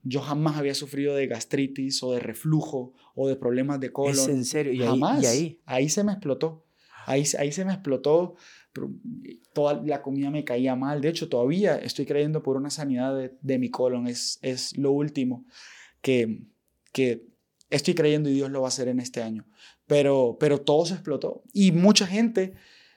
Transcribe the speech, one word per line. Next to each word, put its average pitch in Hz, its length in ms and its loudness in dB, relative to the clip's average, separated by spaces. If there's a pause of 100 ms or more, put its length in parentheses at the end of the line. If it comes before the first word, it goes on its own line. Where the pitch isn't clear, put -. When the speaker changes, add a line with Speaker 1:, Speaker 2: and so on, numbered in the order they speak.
Speaker 1:
Yo 135 180 -2
jamás 151 360 -2
había 143 180 -2
sufrido 143 400 -4
de 139 120 0
gastritis 135 720 -4
o 127 120 -2
de 123 60 0
reflujo 131 720 -2 (220)
o 135 120 0
de 135 80 0
problemas 135 440 -2
de 131 120 -6
colon. 139 220 0
Speaker 2:
¿Es 135 140 2
en 131 180 0
serio? 147 280 -2
¿Y 123 80 -2
ahí, 120 60 0
y - 0 -
Speaker 1:
Jamás. 147 380 2
Speaker 2:
ahí? 147 400 0
Speaker 1:
Ahí 135 240 0
se 202 140 0
me 208 100 0
explotó. 160 500 -4 (440)
Ahí, 139 160 2 (140)
ahí 143 140 -2
se 185 140 -4
me 190 80 -2
explotó. 147 640 0 (380)
Pero - 180 -8 (640)
toda 147 320 2
la 143 160 -2
comida 139 300 -2
me 151 120 -2
caía 127 320 0
mal. 139 260 -2
De 139 80 0
hecho, 160 200 -4
todavía 151 480 2
estoy - 280 -6
creyendo 151 380 0
por 135 140 0
una 139 120 -4
sanidad 135 460 -2
de, 131 260 -6
de 135 180 0
mi 123 100 0
colon. 123 380 0
Es, - 340 -6
es 127 360 -6
lo 139 140 2
último 139 540 -2 (560)
que, 117 400 2 (500)
que 127 320 0 (460)
estoy 143 260 0
creyendo 151 340 2
y 139 40 2
Dios 135 180 0
lo 135 100 -2
va 127 60 0
a - 20 -2
hacer 127 200 -4
en 127 100 0
este 123 220 -6
año. 110 240 -6 (420)
Pero, 139 520 4
pero 143 220 4
todo 151 240 4
se 170 100 -4
explotó. - 460 -6 (120)
Y 190 180 6
mucha 190 340 6
gente 196 480 0 (440)